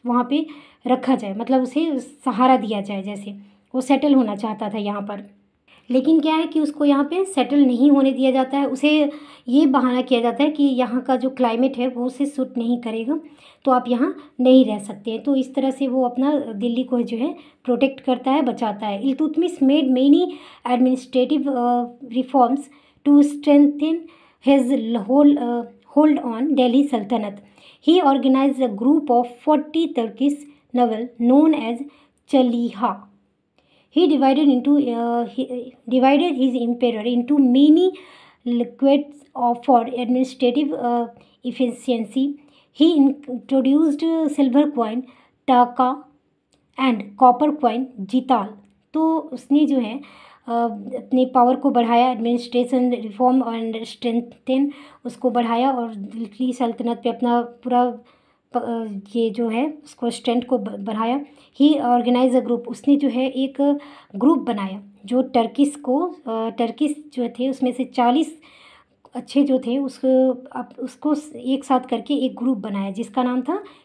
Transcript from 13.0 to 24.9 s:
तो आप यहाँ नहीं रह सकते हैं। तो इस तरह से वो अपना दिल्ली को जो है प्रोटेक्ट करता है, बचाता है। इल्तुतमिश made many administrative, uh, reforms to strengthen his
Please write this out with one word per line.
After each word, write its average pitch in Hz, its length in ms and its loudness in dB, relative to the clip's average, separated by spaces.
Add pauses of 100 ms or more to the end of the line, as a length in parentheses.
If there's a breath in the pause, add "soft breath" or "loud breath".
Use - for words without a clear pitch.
तो 269 60 2
आप 247 180 2
यहाँ 254 280 -2 (240 loud breath)
नहीं 254 240 8
रह 214 140 -2
सकते 202 320 -12
हैं। 220 120 -8
तो 277 140 -2
इस 262 180 -4
तरह 262 160 -2
से 269 160 -4
वो 254 160 -2
अपना 254 360 -2
दिल्ली 233 460 -4
को 247 180 -2
जो 233 140 -6
है 277 180 -4 (300 loud breath)
प्रोटेक्ट 254 360 -2
करता 254 300 -2
है, 294 120 2
बचाता 214 440 -4
है। 202 160 -6
इल्तुतमिश 311 560 -2
made 269 300 2
many 285 380 4 (440 loud breath)
administrative, 254 760 0
uh, 240 400 0 (180)
reforms 254 560 0 (480 soft breath)
to 285 140 8
strengthen 294 720 4 (520 loud breath)
his 240 480 2